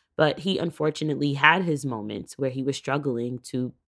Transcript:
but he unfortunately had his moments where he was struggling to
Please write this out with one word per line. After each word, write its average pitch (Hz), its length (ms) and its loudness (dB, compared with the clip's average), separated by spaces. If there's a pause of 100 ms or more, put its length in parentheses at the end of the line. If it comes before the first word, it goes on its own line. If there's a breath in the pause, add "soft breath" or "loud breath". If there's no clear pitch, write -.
(160 soft breath)
but - 240 4
he 185 180 0
unfortunately 151 760 -2
had 156 280 6
his 151 220 -2
moments 107 540 -6
where 135 120 0
he 131 120 -6
was 135 140 -2
struggling 127 640 -2
to 127 340 -4 (180)